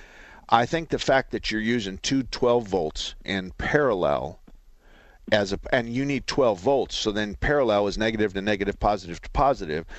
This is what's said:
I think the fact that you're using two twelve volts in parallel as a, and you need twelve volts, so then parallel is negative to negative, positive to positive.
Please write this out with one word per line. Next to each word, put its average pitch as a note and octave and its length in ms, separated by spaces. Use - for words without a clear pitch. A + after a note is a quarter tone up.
I A#2 160
think E3 240
the B2+ 100
fact C3+ 340
that A2 180
you're A2 100
using G#2+ 380
two C3+ 240
twelve A#2+ 440
volts F2 480
in F#2 320
parallel F2 800
as G2+ 200
a, F#2 80
and A#2+ 160
you B2+ 160
need C#3 220
twelve A2 340
volts, A#2+ 360
so G#2+ 160
then G#2 240
parallel A2+ 500
is F#2 100
negative G#2+ 380
to G2 80
negative, G2 380
positive F2+ 420
to - 80
positive. G2 540